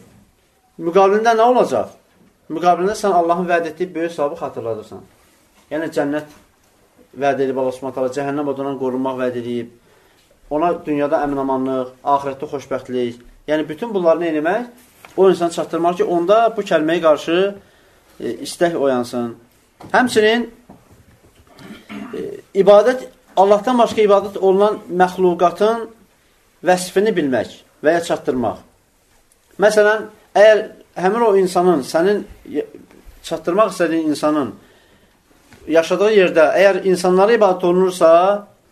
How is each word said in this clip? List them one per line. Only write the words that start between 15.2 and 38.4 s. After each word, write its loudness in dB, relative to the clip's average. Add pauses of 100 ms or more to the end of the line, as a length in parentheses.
insanı 0
çatdırmaq -2
ki, -2
onda 2 (180)
bu -6
kəlməyə 0
qarşı, 2 (840)
e, -6 (120)
istək -2
oyansın. -2 (580)
Həmçinin, 2 (1700)
e, -10 (420)
ibadət, 4 (280)
Allahdan 2
başqa 2
ibadət 2
olunan 2 (140)
məxluqatın 0 (800)
vəsfini 0
bilmək -2 (280)
və 4
ya -2
çatdırmaq. -4 (1000)
Məsələn, 2 (300)
əgər 6 (380)
həmin 0
o 2
insanın, 2
sənin 0 (220)
y-, -8 (580)
çatdırmaq -2
istədiyin -2
insanın -2 (1160)
yaşadığı 2
yerdə, 4 (140)
əgər 4 (100)
insanlara 2
ibadət 2
olunursa, 2 (600)